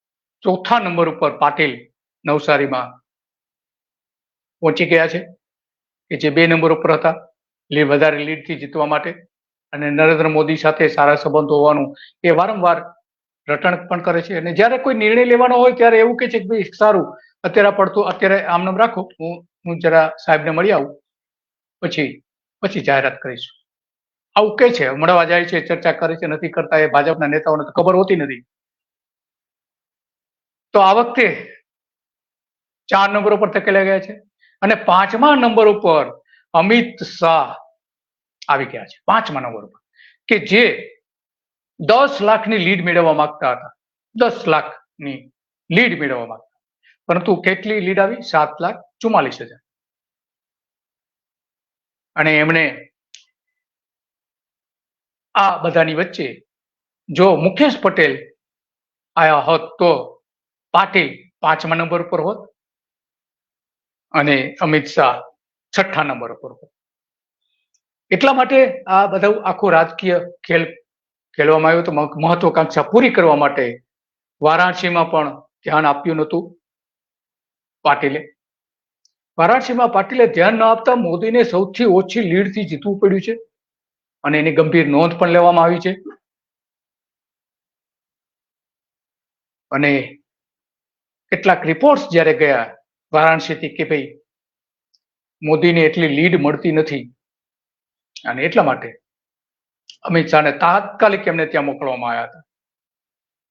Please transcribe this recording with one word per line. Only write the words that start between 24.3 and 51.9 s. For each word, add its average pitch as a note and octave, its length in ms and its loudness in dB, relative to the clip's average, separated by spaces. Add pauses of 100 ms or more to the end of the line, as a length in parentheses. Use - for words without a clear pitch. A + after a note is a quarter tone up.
આવું G#3+ 220 0
કહે B3 120 6
છે, D#3 200 -2
મળવા E3 340 2
જાય E3+ 220 0
છે, E3+ 220 -6
ચર્ચા E3 240 -2
કરે D#3+ 240 -4
છે, E3 120 -8
નથી D#3 220 -6
કરતા. D#3+ 280 -2
એ D#3 100 4
ભાજપના D3+ 400 0
નેતાઓને D3+ 360 -2
તો C#3+ 80 -16
ખબર F#3 240 0
હોતી F#3+ 200 2
નથી. C3+ 260 -6 (2250)
તો G#3 60 4
આ F#3+ 140 6
વખતે A#3 600 -2 (1300)
ચાર G3 220 2
નંબર G#3 240 0
ઉપર G3+ 260 -2
ધકેલા G3 240 0
ગયા F#3+ 160 0
છે F#3+ 140 -14 (480)
અને G#3+ 140 2
પાંચમા G#3 600 2
નંબર A3+ 320 4
ઉપર D#3+ 540 0 (320)
અમિત A3+ 500 0
શાહ D#3+ 520 0 (920)
આવી C#3 180 0
ગયા A2+ 200 -14
છે, - 220 -20
પાંચમા E3 320 -2
નંબર A2 260 -12
ઉપર, - 140 -20 (480)
કે G#3 120 0
જે F3+ 560 0 (840)
દસ A#3+ 420 2
લાખની G#3+ 360 0
લીડ F3 280 -2
મેળવવા E3+ 280 2
માંગતા D3+ 380 -2
હતા, - 200 -10 (440)
દસ A3+ 320 -2
લાખની - 840 -6 (380)
લીડ F3+ 300 0
મેળવવા B2+ 260 -6
માંગતા. - 360 -20 (460)
પરંતુ F3+ 280 0
કેટલી G3+ 440 -4
લીડ F#3+ 200 -2
આવી? G#3 220 -2
સાત D3+ 280 -2 (120)
લાખ F#3+ 140 -6 (260)
ચુમ્માલીસ E3 400 -2
હજાર. - 180 -20 (2500)